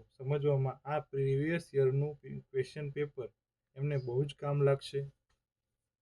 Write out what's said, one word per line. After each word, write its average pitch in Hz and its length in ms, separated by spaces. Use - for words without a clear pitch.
સમજવામાં 135 760
આ 147 160
પ્રીવિયસ 139 760
યરનું 139 440
ક્વેશ્ચન 135 480
પેપર 143 360
એમને 143 220
બહુ 127 260
જ 147 100
કામ 143 280
લાગશે. 139 400